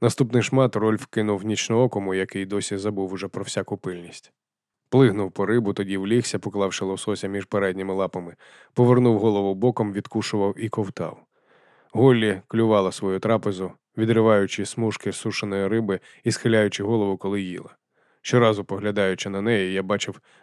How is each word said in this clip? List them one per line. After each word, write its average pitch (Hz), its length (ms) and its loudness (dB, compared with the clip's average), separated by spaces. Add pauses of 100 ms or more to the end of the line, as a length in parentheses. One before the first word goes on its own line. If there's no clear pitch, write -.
Наступний 120 420 2
шмат 131 340 2
Рольф 107 300 0
кинув 104 380 -2
Нічноокому, 107 680 0
який 95 320 -4
досі 98 300 -4
забув 95 360 -4
уже 95 160 -8
про 98 160 -10
всяку - 320 -6
пильність. 87 560 -12 (560)
Плигнув 107 440 4
по 98 140 -4
рибу, 107 260 0
тоді 98 240 -4
влігся, 107 420 0
поклавши 98 460 -4
лосося 95 440 -4
між 98 160 -6
передніми 95 500 -2
лапами, 92 420 -6 (380)
повернув 123 440 6
голову 101 360 2
боком, 104 380 0
відкушував 101 680 -2
і 113 100 -6
ковтав. 98 500 -6 (760)
Голлі 110 560 4
клювала 107 440 4
свою 95 260 -4
трапезу, 95 540 -2 (240)
відриваючи 110 720 4
смужки 107 460 -4
сушеної 98 560 -4
риби 104 320 -2 (240)
і 117 80 0
схиляючи 107 520 2
голову, 101 320 0
коли 98 240 -4
їла. 90 360 -10 (460)
Щоразу, 110 420 2
поглядаючи 98 680 -2
на 98 100 -6
неї, 101 320 0
я 95 100 -2
бачив 98 380 -4 (220)